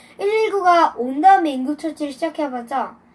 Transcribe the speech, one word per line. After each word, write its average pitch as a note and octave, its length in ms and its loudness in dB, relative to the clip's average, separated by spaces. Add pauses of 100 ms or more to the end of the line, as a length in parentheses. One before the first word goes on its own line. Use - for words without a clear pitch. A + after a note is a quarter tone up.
(200)
일일구가 G4 800 2
온 C4 240 -4
다음에 F4+ 340 4
응급처치를 D4 560 -6
시작해봤자 C4+ 840 -6 (200)